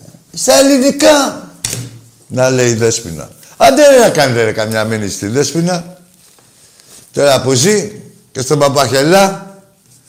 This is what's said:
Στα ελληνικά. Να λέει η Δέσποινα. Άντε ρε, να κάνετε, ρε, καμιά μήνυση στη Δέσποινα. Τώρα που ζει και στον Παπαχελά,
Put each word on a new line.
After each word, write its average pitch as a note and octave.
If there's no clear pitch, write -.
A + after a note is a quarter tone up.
Στα -
ελληνικά. C#4
Να B2+
λέει B2+
η A#2
Δέσποινα. G#2+
Άντε C4
ρε, C4
να G#3
κάνετε, C3
ρε, A2
καμιά A2
μήνυση G#2+
στη G2+
Δέσποινα. E3
Τώρα C#3
που C3
ζει F#3
και A#2+
στον D3
Παπαχελά, C#3+